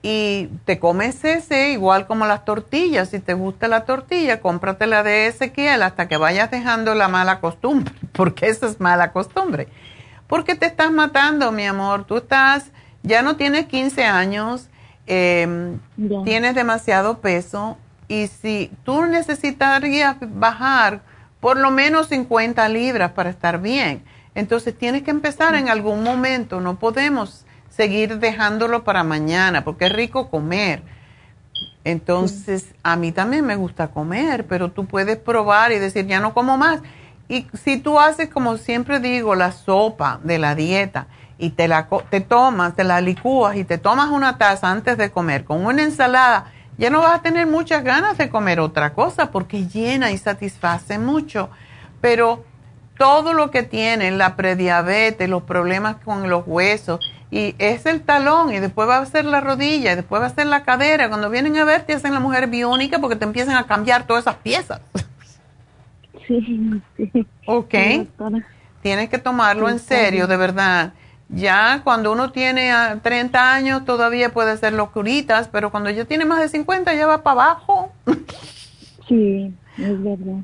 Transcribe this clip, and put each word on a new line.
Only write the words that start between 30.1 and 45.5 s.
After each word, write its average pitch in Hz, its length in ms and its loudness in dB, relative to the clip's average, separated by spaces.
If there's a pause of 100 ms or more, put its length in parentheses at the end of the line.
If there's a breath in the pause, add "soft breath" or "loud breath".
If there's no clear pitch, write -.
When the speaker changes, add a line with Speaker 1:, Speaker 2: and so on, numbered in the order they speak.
Speaker 1:
comer. 165 520 -2 (1000 soft breath)
Entonces, 185 800 -4
Speaker 2:
Sí. - 100 -20 (100)
Speaker 1:
a 170 120 0
mí 170 160 -4
también 240 340 -2
me 214 100 -2
gusta 170 340 -4
comer, 226 580 -4
pero 180 240 -4
tú 196 140 -8
puedes 202 320 -2
probar 220 540 2
y 214 80 2
decir, 196 280 -2
"Ya 190 120 0
no 220 140 -2
como 262 240 2
más". 311 220 2 (480 loud breath)
Y 254 260 -6
si 269 240 -2
tú 294 220 2
haces, 311 300 4
como 233 280 -2
siempre 247 420 -2
digo, 240 360 0
la 180 160 2
sopa 190 720 0
de 165 160 0
la 147 160 0
dieta 175 520 -2 (300 loud breath)
y 165 140 -4
te 165 160 0
la 160 200 2
co-, 202 220 -2
te 196 120 0
tomas, 226 540 2
te 190 80 0
la 180 180 2
licúas 202 560 0
y 190 60 -4
te 170 140 -4
tomas 262 320 2
una 269 280 0
taza 196 340 2
antes 233 260 0
de 202 140 -2
comer 160 320 -2
con 165 220 -4